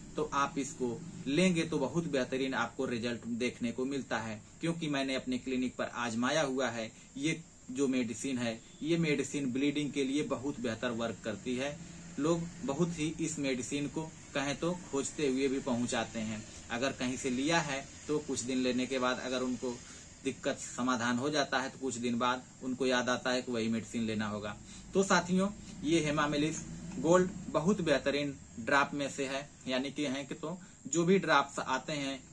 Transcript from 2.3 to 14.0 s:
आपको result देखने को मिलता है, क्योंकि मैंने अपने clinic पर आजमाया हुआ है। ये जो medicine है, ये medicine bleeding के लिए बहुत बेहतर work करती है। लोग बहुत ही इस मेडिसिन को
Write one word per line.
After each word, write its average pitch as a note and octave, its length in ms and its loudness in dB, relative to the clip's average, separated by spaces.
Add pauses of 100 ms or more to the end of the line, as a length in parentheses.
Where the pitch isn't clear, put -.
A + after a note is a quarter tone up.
आपको A#2 300 -2
result A#2+ 400 -2 (120)
देखने A#2+ 340 -2
को B2+ 140 -2
मिलता C3+ 340 -2
है, A2 220 -6 (180)
क्योंकि E3 280 0
मैंने C3+ 280 0
अपने B2+ 220 -2
clinic B2+ 380 -2
पर - 200 -2
आजमाया A#2+ 480 2
हुआ C3 260 0
है। A2+ 200 -6 (280)
ये C#3+ 220 0 (300)
जो C3 180 2
medicine B2+ 500 0
है, A#2 200 0 (240)
ये D#3+ 160 2
medicine D3 540 2
bleeding C#3+ 400 2
के C#3 120 2
लिए C#3 200 0
बहुत B2+ 360 -2
बेहतर A#2+ 320 -2
work A2+ 320 -2
करती A2 320 -2
है। C#3+ 200 -2 (420)
लोग E3 220 4 (240)
बहुत D3+ 340 2
ही D3+ 80 2 (140)
इस D#3+ 180 -2
मेडिसिन C#3 500 0
को D#3+ 140 -4 (320)